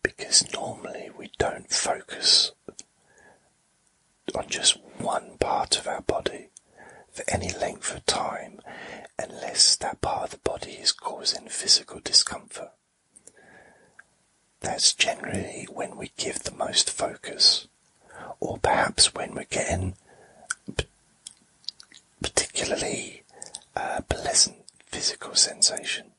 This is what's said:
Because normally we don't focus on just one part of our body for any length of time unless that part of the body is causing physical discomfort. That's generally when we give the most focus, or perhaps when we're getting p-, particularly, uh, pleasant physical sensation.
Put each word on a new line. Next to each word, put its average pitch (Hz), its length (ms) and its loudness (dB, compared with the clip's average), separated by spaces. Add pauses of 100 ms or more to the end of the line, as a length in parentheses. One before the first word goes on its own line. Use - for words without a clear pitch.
Because - 500 2
normally - 640 -8
we - 200 -14
don't - 340 -2
focus - 800 2 (1800)
on - 140 -4
just - 280 2 (220)
one - 400 -2
part - 400 2
of - 80 -6
our - 140 -4
body - 480 -4 (640)
for - 180 -12
any - 240 0
length - 420 -4
of - 100 -8
time - 540 -2 (600)
unless - 580 4
that - 240 -6
part - 240 0
of - 60 -6
the - 60 -14 (120)
body - 220 -8
is - 200 0
causing - 560 -4
physical - 560 2
discomfort. - 680 0 (1900)
That's - 340 2
generally - 800 -2
when - 260 -8
we - 200 -10
give - 260 -4
the - 120 -6
most - 340 2
focus, - 800 2 (720)
or - 180 -2
perhaps - 560 4
when - 200 -6
we're - 120 -8
getting 92 500 0 (800)
p-, - 100 0 (1400)
particularly, - 1000 -2 (520)
uh, - 340 -2
pleasant - 480 2 (280)
physical - 500 -4
sensation. - 840 2